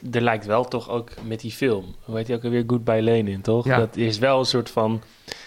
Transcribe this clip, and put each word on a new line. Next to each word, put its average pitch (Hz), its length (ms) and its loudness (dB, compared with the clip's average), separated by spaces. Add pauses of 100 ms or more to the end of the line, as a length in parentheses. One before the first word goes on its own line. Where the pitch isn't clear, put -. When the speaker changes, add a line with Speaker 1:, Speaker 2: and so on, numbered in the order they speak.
(120)
Speaker 1:
er 120 100 2
lijkt 110 240 2
wel 113 180 2
toch 123 260 -6
ook 117 200 -4 (160)
met 113 140 -6
die 117 100 -10
film, 110 340 0 (200)
hoe 113 120 -8
heet 113 100 -4
die 120 100 -2
ook 117 80 -8
alweer? 120 220 0
Goodbye 117 360 2
Lenin, 110 380 2
toch? 113 240 2
Speaker 2:
Ja. 127 140 2
Speaker 1:
Dat 110 180 0
is 113 220 0
wel 131 200 4
een 131 60 2
soort 120 260 0
van, 113 300 0 (460)